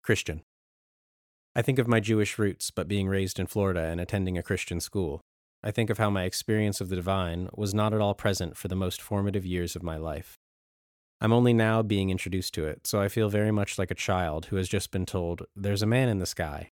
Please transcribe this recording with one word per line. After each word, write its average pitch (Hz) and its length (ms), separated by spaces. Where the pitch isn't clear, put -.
Christian. 87 400
I 120 60
think 131 180
of 120 80
my 113 140
Jewish 107 380
roots, 104 320
but 85 180
being 98 200
raised 95 300
in 92 80
Florida 95 360
and 82 180
attending 92 380
a 82 40
Christian 87 380
school. 80 400
I 107 80
think 113 200
of 104 80
how 107 100
my 98 160
experience 107 560
of 92 80
the 92 80
divine 90 560
was 101 220
not 107 180
at 107 80
all 101 140
present 92 420
for - 120
the 92 60
most 95 280
formative 101 420
years 90 320
of 85 60
my 80 160
life. 80 400
I'm 110 100
only 120 220
now 113 300
being 101 260
introduced 92 460
to 80 100
it, - 220
so 101 160
I 98 60
feel 110 200
very 104 220
much 101 280
like 95 120
a 90 40
child 85 520
who 101 100
has 95 100
just - 240
been 92 140
told, 87 500
"There's 101 280
a 107 40
man 123 220
in 101 120
the 87 40
sky." 78 520